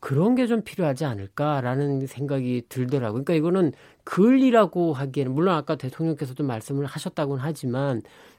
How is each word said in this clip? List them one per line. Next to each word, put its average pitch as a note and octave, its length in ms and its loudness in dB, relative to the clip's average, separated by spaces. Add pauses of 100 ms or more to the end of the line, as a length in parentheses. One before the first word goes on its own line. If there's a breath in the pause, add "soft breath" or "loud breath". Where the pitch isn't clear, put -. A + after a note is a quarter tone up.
그런 F3 340 2
게 B3+ 120 2
좀 A3+ 160 0
필요하지 D3+ 420 -2
않을까라는 C3+ 1000 -2
생각이 C3 640 -4
들더라고요. B2+ 560 -2
그러니까 F3 100 0
이거는 E3+ 380 2 (320 loud breath)
글이라고 A3 920 4
하기에는 C3+ 380 -2
물론 E3+ 220 2
아까 D3+ 220 -2
대통령께서도 C#3+ 680 -4
말씀을 C#3 420 -4
하셨다고는 C#3+ 580 -4
하지만 C#3 580 -2 (360 loud breath)